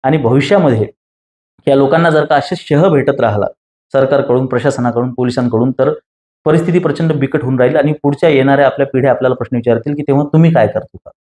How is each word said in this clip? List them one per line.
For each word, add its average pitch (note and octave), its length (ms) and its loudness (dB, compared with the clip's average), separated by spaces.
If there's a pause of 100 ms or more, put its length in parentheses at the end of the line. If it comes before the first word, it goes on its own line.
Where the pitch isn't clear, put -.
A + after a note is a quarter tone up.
आणि C3+ 140 0
भविष्यामध्ये C#3 680 0 (800)
या C#3 80 4
लोकांना D3+ 340 2
जर D3+ 140 2
का D3 120 0
असे C#3+ 220 -2
शह D#3 300 0
भेटत C#3+ 320 0
राहिला G#2 260 0 (460)
सरकारकडून, C3+ 540 0
प्रशासनाकडून, B2 680 -2
पोलिसांकडून, B2 580 -2
तर C3 220 0 (520)
परिस्थिती E3 340 0
प्रचंड E3 340 -2
बिकट C#3+ 300 -2
होऊन B2+ 180 -2
राहील B2+ 160 2
आणि D3+ 160 0
पुढच्या C#3+ 360 -2
येणाऱ्या C#3 380 4
आपल्या C3+ 200 0
पिढ्या C3 240 0
आपल्याला B2+ 240 0
प्रश्न B2 220 -6
विचारतील A#2 380 -2
की D3 80 0
तेव्हा C#3+ 220 0
तुम्ही D#3+ 280 2
काय A#2+ 140 2
करत G#2+ 280 -4
होता. - 160 -20 (120)